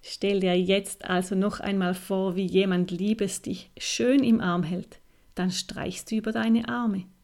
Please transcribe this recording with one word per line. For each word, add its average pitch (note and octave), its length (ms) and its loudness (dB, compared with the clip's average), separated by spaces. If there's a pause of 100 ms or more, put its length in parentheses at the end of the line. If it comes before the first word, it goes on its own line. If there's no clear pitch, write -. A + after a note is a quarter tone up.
Stell G3+ 380 -2
dir F3+ 200 4
jetzt F#3+ 460 0
also F#3 300 0
noch G3 240 0
einmal F#3+ 340 0
vor, F#3+ 420 -2
wie F#3+ 100 0
jemand F3+ 460 2
Liebes G3 500 -2
dich - 360 -8
schön B3+ 460 2
im A3+ 180 4
Arm F3 220 0
hält. F3 360 -6 (360)
Dann F#3 160 0
streichst - 600 -8
du A3 40 -2
über A3 160 -2
deine A3+ 360 2
Arme. A#3 380 -2 (180)